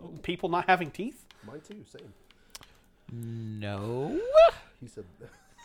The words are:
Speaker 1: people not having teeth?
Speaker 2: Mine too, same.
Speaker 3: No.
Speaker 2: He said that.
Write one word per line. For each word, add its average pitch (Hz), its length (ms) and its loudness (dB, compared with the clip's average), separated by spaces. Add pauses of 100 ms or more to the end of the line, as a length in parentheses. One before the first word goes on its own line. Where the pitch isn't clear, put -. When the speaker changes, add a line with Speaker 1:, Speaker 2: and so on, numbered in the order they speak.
(220)
Speaker 1:
people 175 280 -4
not 175 200 0
having 180 220 4
teeth? - 340 -10 (220)
Speaker 2:
Mine 151 200 -14
too, 208 200 -18
same. - 260 -20 (960)
Speaker 3:
No. 113 1080 -6 (600)
Speaker 2:
He 120 80 -14
said 104 180 -14 (140)
that. - 100 -20 (360)